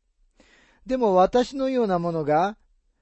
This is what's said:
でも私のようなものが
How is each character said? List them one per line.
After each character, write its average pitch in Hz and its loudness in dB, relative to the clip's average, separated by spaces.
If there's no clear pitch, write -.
で 254 -4
も 214 2
私 240 2
の 262 -4
よ 254 -2
う 214 -2
な 180 -2
も 170 -6
の 160 -4
が 165 0